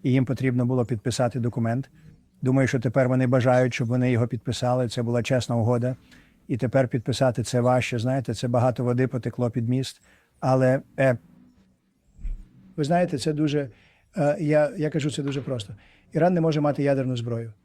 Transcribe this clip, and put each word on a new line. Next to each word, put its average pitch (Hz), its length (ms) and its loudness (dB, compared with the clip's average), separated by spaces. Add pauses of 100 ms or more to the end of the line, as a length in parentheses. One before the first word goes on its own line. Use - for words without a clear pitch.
і 135 80 0
їм 131 140 4
потрібно 123 400 -2
було 123 200 0
підписати 120 540 -2
документ. 117 500 -2 (520)
Думаю, 131 260 2
що 127 120 0
тепер 123 300 2
вони 127 180 2
бажають, 127 460 4
щоб 120 140 -4
вони 123 240 2
його 117 160 2
підписали. 123 640 -2
Це 120 140 -4
була 120 200 0
чесна 123 320 0
угода. 120 400 0 (520)
І 127 100 -2
тепер 131 300 2
підписати 123 560 -2
це 123 180 0
важче, 123 380 2
знаєте, 127 340 -2
це 123 140 -6
багато 123 360 0
води 123 240 0
потекло 120 440 -4
під 117 180 -4
міст. 127 320 -4 (380)
Але, 131 420 2 (180)
е, 131 180 4 (1600)
ви 156 80 -2
знаєте, 170 340 0
це 156 160 -2
дуже, 147 360 -2 (480)
е, 147 220 0
я, 151 380 2
я 151 120 -2
кажу, 143 220 -2
це 147 120 -6
дуже 139 180 -4
просто. 120 340 -8 (380)
Іран 175 200 4
не 170 80 2
може 156 200 2
мати 143 220 0
ядерну 131 340 0
зброю. 117 360 -8 (120)